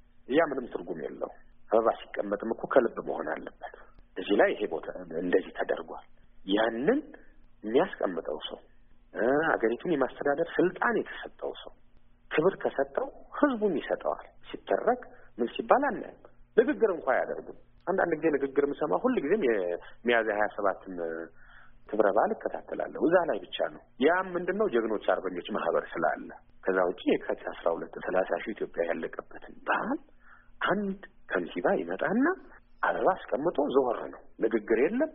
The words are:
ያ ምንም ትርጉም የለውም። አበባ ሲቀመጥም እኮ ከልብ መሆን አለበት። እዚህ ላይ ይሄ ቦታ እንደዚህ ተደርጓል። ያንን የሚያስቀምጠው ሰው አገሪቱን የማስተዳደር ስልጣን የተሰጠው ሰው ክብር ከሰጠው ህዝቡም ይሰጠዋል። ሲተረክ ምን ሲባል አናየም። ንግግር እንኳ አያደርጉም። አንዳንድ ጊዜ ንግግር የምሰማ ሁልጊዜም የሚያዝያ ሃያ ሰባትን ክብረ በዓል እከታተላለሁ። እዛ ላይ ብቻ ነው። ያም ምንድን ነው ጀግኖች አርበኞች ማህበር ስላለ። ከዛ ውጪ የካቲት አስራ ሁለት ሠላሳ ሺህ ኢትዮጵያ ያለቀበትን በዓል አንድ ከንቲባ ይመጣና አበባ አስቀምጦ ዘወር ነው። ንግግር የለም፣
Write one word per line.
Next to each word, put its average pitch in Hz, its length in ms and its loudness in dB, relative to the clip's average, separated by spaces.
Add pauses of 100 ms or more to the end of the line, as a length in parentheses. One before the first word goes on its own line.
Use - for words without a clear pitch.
(280)
ያ 156 180 4
ምንም 131 220 -4
ትርጉም - 320 -8
የለውም። - 360 -8 (260)
አበባ 113 340 4
ሲቀመጥም 104 560 -4
እኮ - 140 -8
ከልብ 120 340 4
መሆን 78 280 -4
አለበት። - 460 -8 (420)
እዚህ 95 200 0
ላይ 190 140 6
ይሄ 101 160 -2
ቦታ 78 200 -6 (300)
እንደዚህ 90 380 2
ተደርጓል። - 520 -6 (380)
ያንን 113 560 2 (640)
የሚያስቀምጠው 98 800 -2
ሰው - 160 -10 (920)
አገሪቱን 117 440 2
የማስተዳደር 143 580 0
ስልጣን 190 460 2
የተሰጠው - 600 -8
ሰው - 160 -18 (580)
ክብር - 260 4
ከሰጠው - 500 -2 (280)
ህዝቡም 214 420 2
ይሰጠዋል። - 500 -2 (200)
ሲተረክ - 540 0 (360)
ምን 117 120 0
ሲባል 226 360 4
አናየም። - 360 -4 (360)
ንግግር 220 340 4
እንኳ 160 180 -2
አያደርጉም። 85 500 0 (280)
አንዳንድ 175 260 2
ጊዜ 156 200 2
ንግግር 135 320 0
የምሰማ 143 340 0
ሁልጊዜም 208 460 2
የሚያዝያ 110 880 0
ሃያ 104 160 2
ሰባትን 95 460 -2 (920)
ክብረ 104 240 4
በዓል 151 200 4
እከታተላለሁ። - 680 -6
እዛ 165 140 4 (100)
ላይ 120 140 -2
ብቻ - 180 -12 (100)
ነው። 76 140 -12 (160)
ያም 175 320 4
ምንድን 180 260 -2
ነው 214 120 2
ጀግኖች 113 400 0
አርበኞች 92 420 -2
ማህበር 80 380 0
ስላለ። 78 400 -2 (340)
ከዛ 95 220 2
ውጪ 90 220 -2
የካቲት - 420 -2
አስራ - 220 -4
ሁለት 82 260 -4
ሠላሳ 92 400 0
ሺህ - 160 -6
ኢትዮጵያ 87 320 -4
ያለቀበትን - 800 -8
በዓል - 360 -2 (600)
አንድ 196 400 0 (280)
ከንቲባ - 460 -2
ይመጣና 156 500 0 (580)
አበባ - 280 2
አስቀምጦ 170 480 -2 (100)
ዘወር 123 380 2
ነው። - 160 -14 (160)
ንግግር 113 420 2
የለም፣ 240 340 2